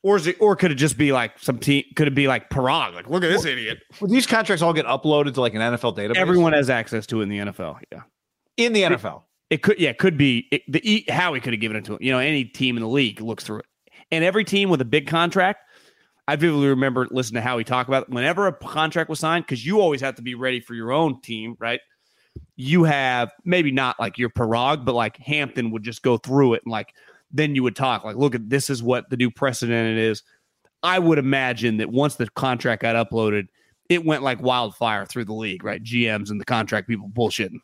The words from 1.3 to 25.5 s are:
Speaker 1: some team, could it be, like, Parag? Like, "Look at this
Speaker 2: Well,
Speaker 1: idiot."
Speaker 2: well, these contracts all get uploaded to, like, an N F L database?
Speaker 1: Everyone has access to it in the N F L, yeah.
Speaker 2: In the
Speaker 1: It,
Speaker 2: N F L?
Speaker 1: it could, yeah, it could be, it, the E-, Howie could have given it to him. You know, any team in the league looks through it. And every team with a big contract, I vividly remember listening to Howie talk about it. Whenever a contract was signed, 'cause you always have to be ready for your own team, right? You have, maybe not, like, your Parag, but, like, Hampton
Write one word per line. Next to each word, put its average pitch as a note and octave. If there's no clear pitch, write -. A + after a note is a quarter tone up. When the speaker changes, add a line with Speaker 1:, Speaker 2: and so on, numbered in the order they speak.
Speaker 1:
some B2+
team, C#3+
could D3+
it C#3
be, C#3
like, B2+
Parag? C3
Like, F2
"Look F3+
at E3
this F#3
Speaker 2:
Well, D3
Speaker 1:
idiot." A#2
Speaker 2:
well, G3
these B3
contracts G#3+
all E3+
get D3+
uploaded D3
to, C3+
like, A#2
an G#2+
N A#2+
F A#2+
L A2
database? G#2+
Speaker 1:
Everyone F3
has C#3+
access A2+
to A2
it -
in G2
the G2+
N G2+
F G2+
L, D#2+
yeah. -
Speaker 2:
In A#3
the G#3
Speaker 1:
It, F3
Speaker 2:
N D3
F A#2+
L? D#2
Speaker 1:
it D#3
could, G#3
yeah, D3+
it -
could F3+
be, C3
it, C#3+
the E3
E-, G#3+
Howie D#3+
could B2
have G#2+
given A2
it G#2
to G#2+
him. -
You C3
know, C3
any C#3
team B2
in A#2
the A2
league B2
looks A2
through G#2+
it. -
And E3
every F#3+
team G3
with D3+
a B2
big C#3
contract, F3
I D3
vividly D3
remember C3
listening A#2+
to A#2
Howie B2
talk B2+
about C3
it. -
Whenever D#3+
a F3
contract D#3
was D#3+
signed, E3
'cause A2+
you G3
always D3+
have C3+
to A#2+
be B2
ready B2+
for A#2+
your A2+
own D3
team, A2+
right? A#2
You D3+
have, C3
maybe F3
not, C3
like, A#2
your A#2+
Parag, B2
but, B2+
like, A2+
Hampton C3+